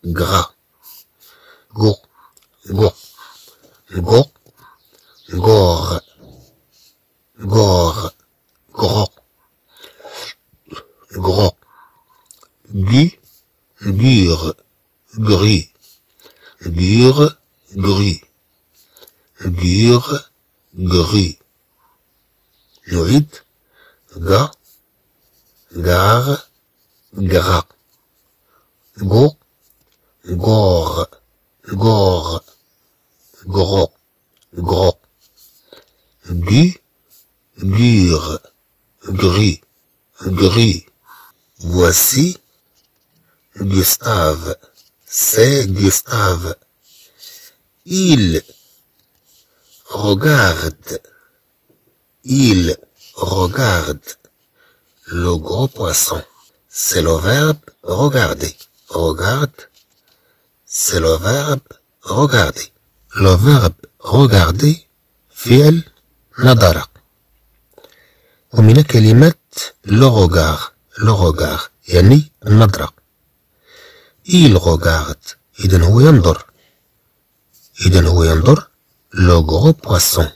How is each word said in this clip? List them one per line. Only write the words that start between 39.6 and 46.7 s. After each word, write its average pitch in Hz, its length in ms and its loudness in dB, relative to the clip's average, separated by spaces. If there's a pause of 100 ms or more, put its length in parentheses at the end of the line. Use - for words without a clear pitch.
gris. 95 640 0 (720)
Voici 87 800 -2 (1160)
Gustave. 92 1000 -4 (500)
C'est 131 600 0
Gustave. 95 880 -4 (1300)